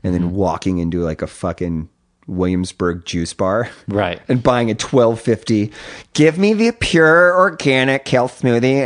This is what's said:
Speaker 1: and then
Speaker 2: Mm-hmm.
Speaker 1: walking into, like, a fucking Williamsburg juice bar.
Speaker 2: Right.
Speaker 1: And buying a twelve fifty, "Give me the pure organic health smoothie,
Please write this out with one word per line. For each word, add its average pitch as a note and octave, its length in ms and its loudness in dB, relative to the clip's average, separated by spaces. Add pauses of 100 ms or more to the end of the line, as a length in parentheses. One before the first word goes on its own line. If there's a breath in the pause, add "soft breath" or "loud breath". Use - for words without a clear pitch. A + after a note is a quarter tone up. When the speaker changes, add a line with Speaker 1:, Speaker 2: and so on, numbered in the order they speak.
Speaker 1:
and F#2 140 -4
then F2 80 0
Speaker 2:
Mm-hmm. F2 120 -4
Speaker 1:
walking F#2 420 -2
into, E2+ 240 -2
like, D#2+ 200 -4
a E2+ 60 -8
fucking E2+ 640 -8 (360)
Williamsburg F2+ 800 -4
juice F2 280 -6
bar. G2+ 360 -2 (200 loud breath)
Speaker 2:
Right. F#2+ 400 -2
Speaker 1:
And B2+ 120 0
buying B2 280 2
a G#2+ 60 -2
twelve A#2 440 0
fifty, G#2+ 520 -2 (420 loud breath)
"Give D#3 240 4
me G#3 160 2
the A3+ 180 2
pure E3+ 680 4
organic C3+ 680 0
health B2 340 -2
smoothie, B2+ 340 2 (100)